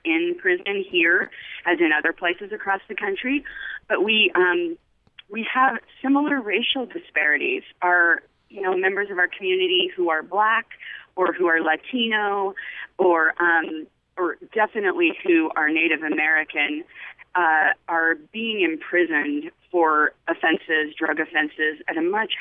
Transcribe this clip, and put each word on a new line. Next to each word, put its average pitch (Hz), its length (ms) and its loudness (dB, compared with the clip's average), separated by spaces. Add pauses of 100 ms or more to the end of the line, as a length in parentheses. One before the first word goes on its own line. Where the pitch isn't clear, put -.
in 170 360 0
prison 185 480 -2
here 175 420 2 (360)
as 175 140 2
in 170 120 4
other 151 200 0
places 185 400 -6
across 196 360 -4
the 214 60 -12
country, 240 500 -4 (440)
but - 160 0
we, 214 300 2
um, 175 440 0 (500)
we 220 240 -8
have 262 260 2 (220)
similar 285 400 2
racial 226 460 -2
disparities. 147 760 -2 (200)
Our, 175 400 4 (260)
you 196 140 -12
know, 185 140 0
members 196 340 -2
of 185 80 -4
our 180 100 2
community 185 680 0
who 175 160 0
are 156 120 0
Black 214 440 0 (500)
or 175 160 2
who 175 140 0
are 165 160 4
Latino 202 920 -2 (440)
or, 165 440 4
um, 160 440 0 (300)
or 175 200 -2 (180)
definitely 196 580 0 (120)
who 160 320 4
are 156 140 2
Native 160 320 0
American, 156 840 0 (500)
uh, 156 360 4 (180)
are 165 280 2 (140)
being 220 300 -4
imprisoned 160 880 0 (200)
for 156 420 4 (160)
offenses, 156 680 0
drug 156 200 -2
offenses, 151 680 -2
at 175 80 -6
a 160 60 0
much 202 380 -2